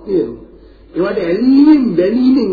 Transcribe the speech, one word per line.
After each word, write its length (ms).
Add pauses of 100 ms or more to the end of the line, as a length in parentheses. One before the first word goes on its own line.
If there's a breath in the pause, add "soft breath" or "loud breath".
තියෙනවා. 460 (460 loud breath)
ඒවට 260
ඇලීමෙන් 640 (120)
බැඳීමෙන් 580